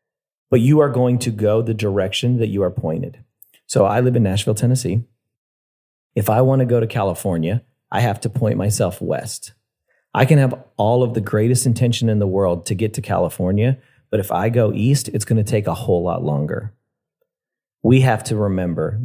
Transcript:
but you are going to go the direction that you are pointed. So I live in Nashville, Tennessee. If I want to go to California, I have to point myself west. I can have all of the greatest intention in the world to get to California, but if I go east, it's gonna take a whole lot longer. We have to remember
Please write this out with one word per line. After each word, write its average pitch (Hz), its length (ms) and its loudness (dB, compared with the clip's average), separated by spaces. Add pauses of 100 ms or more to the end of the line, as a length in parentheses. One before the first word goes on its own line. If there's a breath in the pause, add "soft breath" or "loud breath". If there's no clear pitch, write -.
(500)
but 127 100 4
you 139 200 6
are 143 100 4
going 123 300 2
to - 100 -4
go 107 320 0
the 110 140 -2
direction 104 640 0
that 110 80 0
you 98 160 -2
are 90 80 0
pointed. 87 520 -6 (440 loud breath)
So 104 180 2
I 104 140 2
live 127 160 2
in 120 80 4
Nashville, 104 320 0
Tennessee. 117 480 0 (1120)
If 107 160 0
I 113 100 4
want 131 200 4
to 123 40 2
go 120 140 2
to 110 80 0
California, 92 760 -2 (280)
I 95 80 -2
have 107 220 0
to - 80 -6
point 113 280 -2
myself 98 420 -2
west. - 540 -8 (640)
I 110 100 4
can 147 140 4
have 127 240 0 (140)
all 117 260 2
of 113 100 -2
the 113 80 -2
greatest 113 460 0
intention 120 420 0
in 107 80 2
the 104 80 2
world 92 400 0
to - 80 -6
get 104 220 -4
to - 60 -6
California, 98 760 0 (320 soft breath)
but 107 100 0
if 95 120 -6
I 98 180 0
go 117 240 2
east, 131 360 0
it's - 160 -4
gonna 110 180 2
take 104 240 -2
a 82 60 -4
whole 87 300 -2
lot 87 200 -4
longer. 76 500 -4 (1080)
We 127 180 6
have 123 240 0
to 113 100 -4
remember 92 680 -2